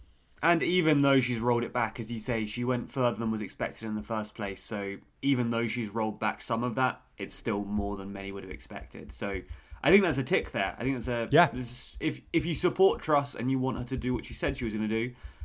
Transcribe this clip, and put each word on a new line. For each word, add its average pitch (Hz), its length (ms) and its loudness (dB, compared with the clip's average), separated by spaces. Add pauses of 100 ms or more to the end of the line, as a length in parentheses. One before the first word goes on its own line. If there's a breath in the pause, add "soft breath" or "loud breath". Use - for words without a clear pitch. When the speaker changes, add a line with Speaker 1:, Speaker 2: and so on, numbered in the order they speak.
(420)
Speaker 1:
And 165 200 6
even 156 420 4
though 135 180 6
she's 120 180 0
rolled 120 240 4
it - 80 -4
back, 117 300 -2
as 107 100 -6
you 113 80 -4
say, 110 260 0
she 120 200 -4
went 123 260 -2
further 123 240 2
than 110 160 0
was 110 80 0
expected - 460 -6
in 107 100 -4
the 104 80 -4
first 107 320 -4
place. 101 260 -6
So 101 360 -6 (240)
even 123 300 2
though 117 160 0
she's 113 200 -4
rolled 110 320 -2
back 104 220 -2
some 117 240 -2
of 113 100 -2
that, 127 260 0 (160)
it's 95 160 -8
still 104 300 -2
more 101 320 -2
than 98 160 -8
many 98 220 -8
would 98 100 -8
have 92 80 -10
expected. - 600 -12
So 98 260 -2 (420 loud breath)
I 147 80 -2
think 196 140 6
that's 151 140 2
a 135 60 0
tick 165 280 0
there. 98 260 -2
I 110 60 -4
think 131 140 0
that's 110 100 -6
a 117 240 -2
Speaker 2:
Yeah. 156 160 8
Speaker 1:
this, - 540 -8
if, 156 180 -2 (140)
if 160 120 2
you 170 100 0
support 185 460 4
Truss 143 340 2
and 120 140 -2
you 131 80 2
want 131 200 0
her 120 80 -4
to 131 100 -4
do 123 180 0
what - 120 -4
she 117 80 -12
said 143 240 -2
she 123 80 -4
was 107 80 -2
gonna 107 160 0
do, 117 240 0 (320 loud breath)